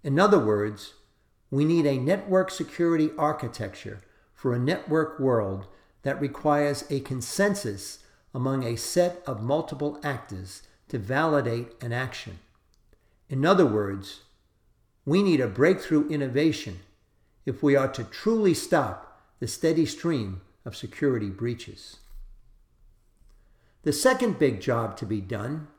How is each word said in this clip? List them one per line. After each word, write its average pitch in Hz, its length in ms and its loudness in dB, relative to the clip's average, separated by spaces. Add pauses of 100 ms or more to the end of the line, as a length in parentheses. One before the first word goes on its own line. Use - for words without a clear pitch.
In 143 160 0
other 196 200 8
words, 107 560 0 (560)
we 139 140 2
need 160 220 4
a 139 120 2
network 185 520 2
security 165 680 0
architecture 113 880 -4 (320)
for 123 200 -2
a 120 40 0
network 156 600 0
world 107 480 0 (360)
that 139 180 -2
requires 147 720 0
a 139 100 -2
consensus 131 1000 -4 (340)
among 131 280 -2
a 117 140 -4
set 175 500 0
of 110 160 -8
multiple 147 600 -2
actors 101 580 -10 (260)
to 127 100 -6
validate 120 760 0 (100)
an 117 100 -6
action. 120 460 -8 (920)
In 135 160 -2
other 180 220 8
words, 101 540 -2 (840)
we 175 180 4
need 170 180 4
a 120 80 0
breakthrough 151 600 4
innovation 139 720 0 (680)
if - 160 -4
we 143 120 6
are 135 140 4
to 123 160 -6
truly 208 500 2
stop - 680 -2 (180)
the 117 80 -6
steady 160 380 2
stream 104 560 -4 (220)
of 101 120 -12
security 117 540 -2
breaches. 113 680 -8 (1900)
The 147 100 0
second 247 460 2
big 123 220 2
job 117 380 -2
to 117 80 -8
be 104 140 -4
done 117 480 -8 (100)